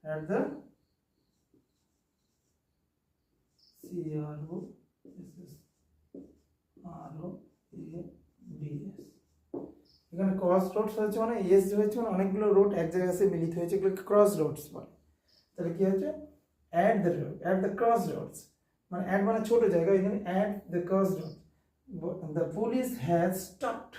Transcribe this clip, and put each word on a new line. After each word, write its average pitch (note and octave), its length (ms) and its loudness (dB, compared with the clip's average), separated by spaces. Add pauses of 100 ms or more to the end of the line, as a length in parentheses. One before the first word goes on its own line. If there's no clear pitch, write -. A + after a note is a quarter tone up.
(120)
at D#3 180 -6
the A3+ 100 2 (3500)
সি F3 180 -8 (260)
আর D3+ 100 -10 (160)
ও - 20 -6 (640)
এস - 140 -20 (100)
এস, - 80 -20 (1400)
আর - 160 -16 (120)
ও F#3 40 -8 (460)
এ D#3+ 260 -14 (580)
ডি D3 120 -10 (180)
এস। - 80 -16 (1160)
এখানে F#3+ 280 2
ক্রস F#3 260 4 (100)
রোডস G#3+ 220 0
হয়েছে G#3+ 240 0
মানে, A#3 120 0 (200)
এস F#3+ 100 8 (140)
হয়েছে G#3+ 200 2
মানে A3+ 180 -2
অনেকগুলো G3 300 0 (120)
রোড G3+ 120 6 (120)
এক D#3+ 100 0
জায়গায় F3+ 220 2
এসে G#3 100 2 (100)
মিলিত E3 240 -2
হয়েছে, E3+ 180 -2
এগুলোকে F#3+ 320 0
ক্রস G#3 320 6
রোডস D3+ 240 -2 (100)
বলে। - 180 -16 (640)
তাহলে E3+ 220 -4
কি F#3+ 140 2
হচ্ছে? G3 200 0 (640)
At G3 320 6
the E3+ 140 4
road, - 180 -6 (140)
at F#3+ 140 4
the G3 160 0
cross A#3 220 4 (120)
roads, - 240 -10 (520)
মানে F#3 140 -4 (100)
at G3+ 120 4
মানে A3 220 2
ছোট A#3 140 6 (120)
জায়গা, E3+ 240 4
এখানে G3 200 0 (220)
at G#3 100 0 (220)
the F3 160 0
cross F#3+ 300 2
roads, D#3 180 -10 (1000)
the E3+ 80 2 (100)
police A#3+ 360 -2 (160)
has F3 240 4 (160)
stopped - 500 -8